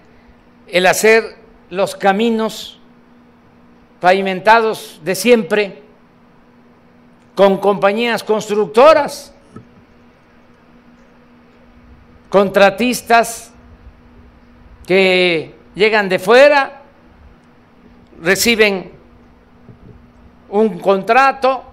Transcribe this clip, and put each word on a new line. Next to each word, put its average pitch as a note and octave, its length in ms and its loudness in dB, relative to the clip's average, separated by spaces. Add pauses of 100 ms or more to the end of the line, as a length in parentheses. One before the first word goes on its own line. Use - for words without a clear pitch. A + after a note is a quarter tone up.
(680)
el F#3 180 0
hacer G#3+ 500 0 (340)
los F3+ 260 -6
caminos A3 800 -4 (1200)
pavimentados G3 1000 0
de F3 120 -4
siempre G#3 680 0 (1500)
con F#3+ 220 4
compañías G3+ 680 -2
constructoras, A3 1080 0 (3000)
contratistas G3+ 1200 0 (1300)
que F3+ 680 0 (200)
llegan G#3 360 -2
de F#3 80 -2
fuera, C4+ 640 2 (1400)
reciben G3 720 -2 (1600)
un G3+ 300 -2
contrato B3 960 0